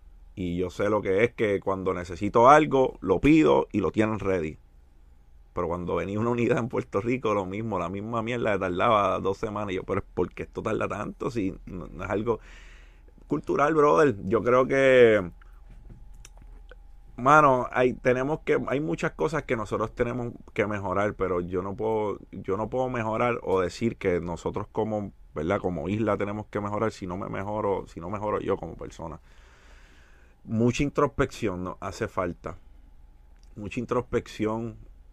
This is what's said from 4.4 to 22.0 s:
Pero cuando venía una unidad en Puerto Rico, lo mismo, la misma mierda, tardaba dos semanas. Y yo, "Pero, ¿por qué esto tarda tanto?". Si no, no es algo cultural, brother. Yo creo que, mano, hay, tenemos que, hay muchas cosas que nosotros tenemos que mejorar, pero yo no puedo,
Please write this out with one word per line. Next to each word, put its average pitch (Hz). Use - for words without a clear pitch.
Pero 87
cuando 87
venía 95
una 117
unidad 120
en 117
Puerto -
Rico, 117
lo 95
mismo, 104
la 85
misma 107
mierda, 113
tardaba 95
dos 95
semanas. 104
Y 90
yo, 92
"Pero, 98
¿por 90
qué -
esto -
tarda 110
tanto?". 101
Si 98
no, 90
no 78
es 98
algo 107
cultural, 151
brother. 151
Yo 104
creo 127
que, 123
mano, 131
hay, 127
tenemos 131
que, 147
hay 131
muchas 160
cosas 156
que 135
nosotros 110
tenemos 120
que 110
mejorar, 101
pero 90
yo 90
no 98
puedo, 107